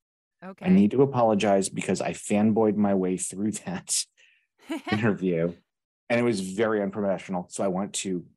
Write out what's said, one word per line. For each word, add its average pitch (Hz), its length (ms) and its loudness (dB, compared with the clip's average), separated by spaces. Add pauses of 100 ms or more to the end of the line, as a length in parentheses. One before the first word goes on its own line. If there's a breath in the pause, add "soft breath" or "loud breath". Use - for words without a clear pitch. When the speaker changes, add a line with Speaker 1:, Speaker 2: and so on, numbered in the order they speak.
(460)
Speaker 1:
Okay. 185 220 -10
Speaker 2:
I - 20 4
need - 220 6
to 123 100 4
apologize 110 680 4
because 92 320 -2
I - 140 -4
fanboyed 107 640 2
my 101 160 2
way 92 240 0
through 98 340 -4
<laughs> - 140 -12
that - 360 -6 (680 soft breath)
Speaker 1:
<laughs> 320 220 -10
Speaker 2:
interview, 87 600 0 (580)
and 120 100 0
it 120 40 0
was 117 160 0
very 104 420 0
unprofessional, 95 680 -4
so - 160 -6
I - 20 0
want 95 280 -4
to 90 280 -6 (140)